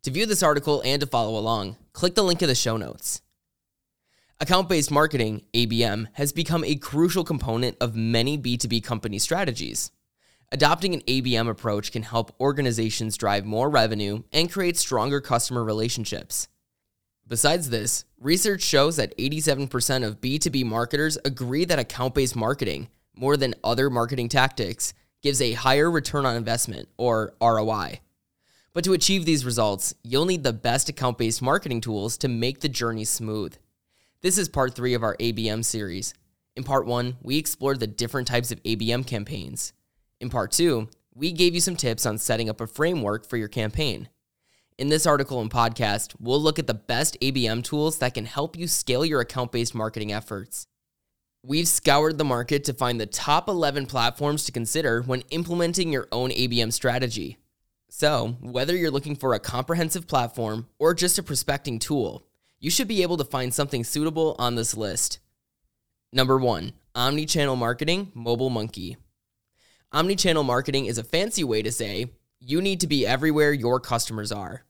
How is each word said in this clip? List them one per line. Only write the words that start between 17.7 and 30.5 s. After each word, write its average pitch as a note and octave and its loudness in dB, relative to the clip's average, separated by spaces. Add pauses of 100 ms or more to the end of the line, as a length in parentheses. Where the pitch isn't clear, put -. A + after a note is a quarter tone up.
this, A2 -2 (140)
research F#3 2
shows D3+ 4
that A#2+ -2
eighty-seven C#3 0
percent C3 0
of G#2+ -6
B C#3 -2
two E3 2
B C3 2
marketers A#2+ 0
agree C3 -2
that E3+ 2
account-based B2+ -2
marketing, A2 -2 (260)
more C3+ 2
than C3 0
other B2+ 2
marketing A#2+ -2
tactics, A#2 0 (300)
gives C#3 2
a A#2 2
higher C3+ 4
return C#3+ 0
on A#2 2
investment, A2 -2 (100)
or A2+ 0
R A2+ 6
O A2 0
I. G2 -4 (720)
But E3+ 0
to F#3+ 4
achieve F#3 4
these D3+ 2
results, A2 0
you'll C3+ 2
need F3+ 0
the B2 2